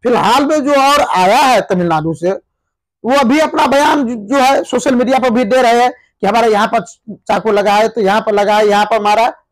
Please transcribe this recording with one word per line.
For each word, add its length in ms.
फिलहाल 420
में 180
जो 80
और 300
आया 360
है 240
तमिलनाडु 520
से, 180
वो 140
अभी 200
अपना 280
बयान 400
जो, 80
जो 220
है 260
सोशल 320
मीडिया 240
पर 100
भी 160
दे 160
रहे 220
हैं 100
कि 60
हमारे 240
यहाँ 160
पर 140
चाकू 380
लगा 220
है, 140
तो 140
यहाँ 200
पर 100
लगा 260
है, 100
यहाँ 180
पर 160
मारा। 320